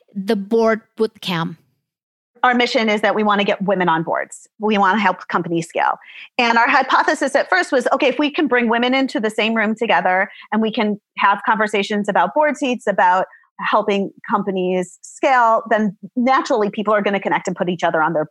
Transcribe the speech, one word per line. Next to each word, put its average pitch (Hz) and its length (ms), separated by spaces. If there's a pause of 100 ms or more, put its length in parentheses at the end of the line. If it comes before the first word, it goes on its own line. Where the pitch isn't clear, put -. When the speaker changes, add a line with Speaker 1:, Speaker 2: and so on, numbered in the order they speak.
(140)
Speaker 1:
the 202 200
board 220 460 (160)
boot - 240
camp? 170 380 (840)
Speaker 2:
Our 247 120
mission 240 340
is 208 140
that 202 120
we 214 80
want 202 180
to 202 40
get 202 180
women 185 280
on 160 120
boards. - 460 (100)
We 208 200
want 196 180
to 214 60
help 185 260
companies 170 400
scale. - 300 (400)
And 233 180
our 233 120
hypothesis 277 680
at - 140
first 359 200
was, 254 220
okay, 277 160
if 247 100
we 294 120
can 294 180
bring 240 220
women 247 240
into 269 260
the 214 80
same 220 260
room 220 200
together 190 560 (200)
and 214 120
we 220 100
can 208 260 (200)
have 202 260
conversations 208 640
about 180 260
board 302 220
seats, 247 300
about 185 400 (340)
helping 202 500 (180)
companies 185 720
scale, 233 680
then 214 260 (200)
naturally 247 540
people 214 240
are 208 80
gonna 202 180
connect 165 260
and 185 100
put 175 120
each 180 160
other 165 180
on 160 100
their 151 180